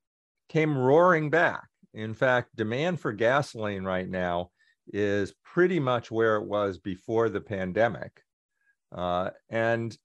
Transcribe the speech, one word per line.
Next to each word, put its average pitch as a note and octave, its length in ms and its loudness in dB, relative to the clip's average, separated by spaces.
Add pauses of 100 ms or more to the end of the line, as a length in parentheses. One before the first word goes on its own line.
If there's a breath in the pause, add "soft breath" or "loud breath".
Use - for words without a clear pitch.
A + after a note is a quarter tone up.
(480)
came D#3 300 0
roaring D#3 540 4
back. D#3 340 0 (300)
In A2 180 -8
fact, B2 420 0
demand B2+ 440 -2
for B2+ 140 -6
gasoline A2 680 0
right F#2 240 -2
now F2+ 440 -4 (420)
is G2+ 400 0 (100)
pretty F3+ 360 2
much B2+ 320 -2
where A2+ 240 2
it G#2 100 -2
was G2+ 320 -2
before A2 520 -2
the F#2+ 120 -4
pandemic. G2+ 800 -4 (760)
Uh, F2+ 360 -2 (180)
and A2+ 560 -2